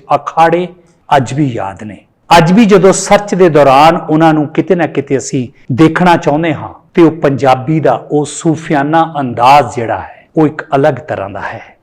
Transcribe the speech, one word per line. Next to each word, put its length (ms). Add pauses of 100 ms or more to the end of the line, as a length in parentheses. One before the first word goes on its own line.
(140)
ਅਖਾੜੇ 540 (480)
ਅੱਜ 180
ਵੀ 120
ਯਾਦ 360
ਨੇ। 160 (380)
ਅੱਜ 160
ਵੀ 120
ਜਦੋਂ 280
ਸਰਚ 420
ਦੇ 140
ਦੌਰਾਨ 480
ਉਹਨਾਂ 380
ਨੂੰ 140
ਕਿਤੇ 260
ਨਾ 120
ਕਿਤੇ 300
ਅਸੀਂ 320 (240)
ਦੇਖਣਾ 440
ਚਾਹੁੰਦੇ 380
ਹਾਂ 140 (260)
ਤੇ 80
ਉਹ 80
ਪੰਜਾਬੀ 680
ਦਾ 300
ਉਹ 140
ਸੂਫੀਆਨਾ 960
ਅੰਦਾਜ਼ 560
ਜਿਹੜਾ 220
ਹੈ 380
ਉਹ 100
ਇੱਕ 160 (140)
ਅਲੱਗ 180
ਤਰ੍ਹਾਂ 360
ਦਾ 100
ਹੈ। 220 (200)